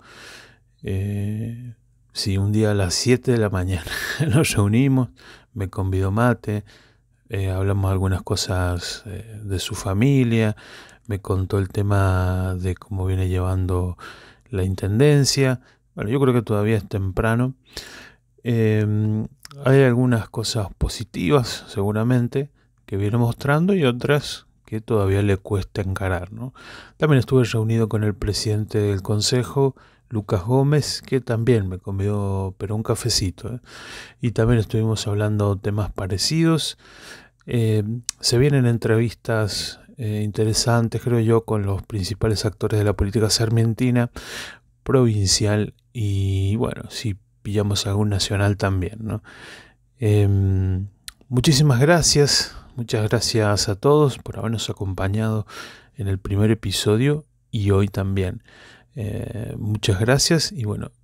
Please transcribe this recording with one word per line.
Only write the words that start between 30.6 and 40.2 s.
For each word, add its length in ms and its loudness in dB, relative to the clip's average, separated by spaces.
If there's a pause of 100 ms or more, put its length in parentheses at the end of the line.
que 180 -2
también 480 2
me 100 -6
convidó, 800 -2
pero 160 -6
un 80 -4
cafecito, 720 -4
¿eh? 60 -10 (600)
Y 120 -2
también 280 4
estuvimos 460 -2
hablando 500 0
temas 360 -4
parecidos. 840 -2 (680)
Eh, 360 2 (380)
se 180 2
vienen 260 4
entrevistas, 1160 0 (180)
eh, 260 -4